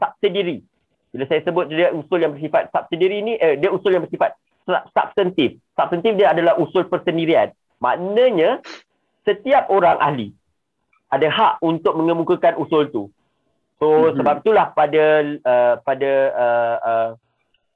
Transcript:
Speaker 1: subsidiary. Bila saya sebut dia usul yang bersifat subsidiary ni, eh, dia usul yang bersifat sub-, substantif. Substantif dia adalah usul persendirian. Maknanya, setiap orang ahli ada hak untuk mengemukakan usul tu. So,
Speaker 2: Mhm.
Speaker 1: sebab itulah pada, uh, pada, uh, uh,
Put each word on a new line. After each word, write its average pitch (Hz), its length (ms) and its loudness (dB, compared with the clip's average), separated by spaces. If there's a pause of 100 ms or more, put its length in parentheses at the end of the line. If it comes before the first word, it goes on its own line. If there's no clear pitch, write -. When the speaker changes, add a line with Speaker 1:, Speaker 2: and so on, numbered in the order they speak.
Speaker 1:
subsidiary. 180 640 -4 (480)
Bila - 160 -6
saya 156 160 -2
sebut 170 240 -2
dia 160 240 0
usul 165 300 -4
yang 151 100 0
bersifat 151 380 -4
subsidiary 185 500 -4
ni, 226 140 -6
eh, 151 240 0
dia 165 80 0
usul 190 260 -2
yang 175 140 -2
bersifat - 260 -4 (300)
sub-, 180 320 -4
substantif. 180 640 -2 (160)
Substantif 180 420 -2
dia 190 140 4
adalah 165 260 2
usul 175 300 -2
persendirian. 160 640 0 (320)
Maknanya, 196 800 0 (640)
setiap 262 420 2
orang 175 300 2
ahli 127 340 -4 (760)
ada 139 160 0
hak 185 320 2
untuk 165 400 -2
mengemukakan 165 560 0
usul 151 320 0
tu. 120 160 -6 (800)
So, 156 240 4
Speaker 2:
Mhm. 143 160 -2
Speaker 1:
sebab 147 160 2
itulah 208 320 2
pada, 151 320 2 (400)
uh, 123 400 4
pada, 135 280 -2 (200)
uh, 120 480 0
uh, 113 300 -2 (680)